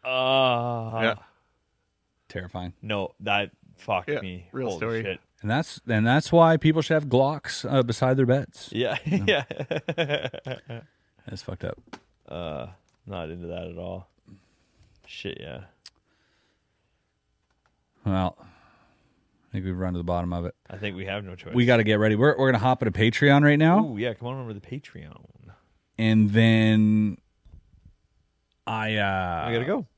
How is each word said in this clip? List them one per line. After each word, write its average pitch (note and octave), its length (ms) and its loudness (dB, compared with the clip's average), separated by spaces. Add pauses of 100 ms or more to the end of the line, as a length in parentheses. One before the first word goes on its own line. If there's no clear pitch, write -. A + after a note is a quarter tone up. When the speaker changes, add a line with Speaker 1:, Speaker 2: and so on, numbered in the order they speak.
Speaker 1:
Uh, B2 960 0
Speaker 2:
Yeah. A2+ 120 2 (1120)
Speaker 3:
Terrifying. F2+ 440 -10 (100)
Speaker 1:
No, G#2 380 -6
that G2+ 300 -2 (260)
fucked F#2 320 -4
Speaker 2:
Yeah, D3 120 -4
Speaker 1:
me. F2+ 320 -12
Speaker 2:
real B2 160 -6
Speaker 1:
Holy F#2 100 -6
Speaker 2:
story. A2+ 240 -4
Speaker 1:
shit. F#2+ 180 -8 (220)
Speaker 3:
And G#2 80 -4
that's, C#3+ 360 -4
and A2 200 2
that's C3 260 2
why E3 240 6
people D#3 260 4
should D#3+ 120 0
have D3+ 120 0
Glocks, C3+ 640 0
uh, C3+ 120 4
beside C3 340 0
their C3+ 100 4
beds. - 460 -2
Speaker 1:
Yeah, A#2 280 -2
<laughs> - 40 -20
Speaker 3:
Yeah. D#3 400 0 (520)
Speaker 1:
yeah. D3 320 -2 (180)
<laughs> A#2+ 340 -12 (480)
Speaker 3:
That's G#2+ 140 -12
fucked F#2 220 -12
up. - 140 -10 (500)
Speaker 1:
Uh, D#2 400 -10 (380)
not F2 240 -10
into F2 180 -12
that F2 200 -10
at E2+ 100 -16
all. F2+ 300 -12 (1000)
Shit, - 340 -12
yeah. D2 240 -14 (2500)
Speaker 3:
Well, F#2+ 360 0
I - 1120 -20
think F#2+ 120 -6
we've F#2 120 -4
run F#2 180 -2
to F2 40 -4
the F2 60 -6
bottom F2 280 -2
of F2 120 -4
it. F2 100 -8 (160)
Speaker 1:
I F#2 60 -16
think G2+ 200 -8
we F#2+ 100 -10
have G2 180 -6
no F#2 100 -14
choice. - 200 -16
Speaker 3:
We A#2+ 120 4
gotta A#2+ 180 6
get G#2+ 140 4
ready. G#2+ 160 4
We're, C3 240 4
we're C3+ 120 4
gonna A2+ 120 2
hop B2+ 200 2
into G#2+ 160 -2
Patreon C#3 440 4
right D3 160 6
now. E3+ 260 6
Speaker 1:
Ooh, B2+ 140 -8
yeah, A2+ 160 -4
come A#2+ 140 -10
on C3+ 120 -8
over A#2 120 -10
to G2 80 -12
the - 60 -20
Patreon. - 580 -16 (760)
Speaker 3:
And A2 320 4
then G#2+ 880 4 (1500)
I, A2 300 -4
uh, F#2 500 -2
Speaker 1:
I G#2 60 -4
gotta A#2 120 -2
go. F3+ 220 -4 (120)